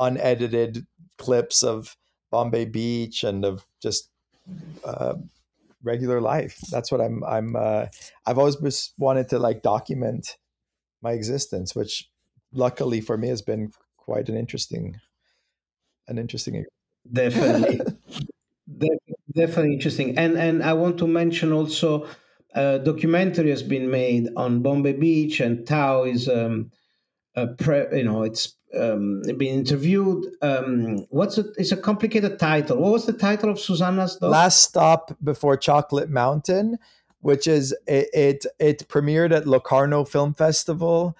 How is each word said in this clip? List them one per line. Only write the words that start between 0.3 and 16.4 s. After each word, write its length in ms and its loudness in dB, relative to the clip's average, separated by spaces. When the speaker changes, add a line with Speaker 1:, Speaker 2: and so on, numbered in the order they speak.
Speaker 1:
clips 440 0
of 340 -4
Bombay 320 0
Beach 580 -6
and 220 -2
of 200 -4
just, 300 -6
uh, 300 -6
regular 360 0
life. 380 -2
That's 220 -4
what 100 0
I'm, 220 -2
I'm, 320 -4
uh, 320 -2
I've 120 0
always 180 4
bes-, 420 -4
wanted 300 0
to, 100 0
like, 240 0
document 720 -4
my 120 -4
existence, 640 -6
which 340 -6
luckily 480 -2
for 160 -4
me 120 -4
has 120 -4
been 300 -6
quite 320 -6
an 80 -4
interesting, 600 -8
an 100 -8
interesting 380 -8